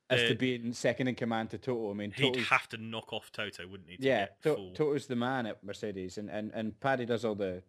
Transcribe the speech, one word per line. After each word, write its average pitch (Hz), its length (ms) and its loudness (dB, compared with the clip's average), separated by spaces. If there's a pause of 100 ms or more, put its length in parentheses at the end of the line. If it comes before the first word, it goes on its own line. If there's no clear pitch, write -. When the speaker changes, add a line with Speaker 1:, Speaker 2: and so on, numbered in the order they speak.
Speaker 1:
as 123 140 4
to 117 60 6
Speaker 2:
The 120 60 4
Speaker 1:
being 120 380 0
second 127 360 2
in 123 60 2
command 113 360 0
to 110 80 -8
Toto. 113 320 -2
I 101 40 -4
mean, 104 180 -4
Speaker 2:
He'd 131 200 4
Speaker 1:
Toto's 123 140 0
Speaker 2:
have - 240 4
to 117 80 -6
knock 113 340 -8
off 110 200 -6
Toto, 95 360 -6
wouldn't 95 220 -14
he, 90 80 -12
to 131 40 -6
Speaker 1:
Yeah, 131 180 4
Speaker 2:
get - 220 -4
Speaker 1:
To-, 151 120 4
Speaker 2:
full 95 180 -4
Speaker 1:
Toto's 147 360 0
the 127 80 -2
man 123 280 0
at 107 180 -6
Mercedes, 98 540 -6
and, 107 140 -8
and, 107 240 -4
and 110 260 -4
Paddy 131 240 2
does 117 220 0
all 110 80 2
the, 92 340 -2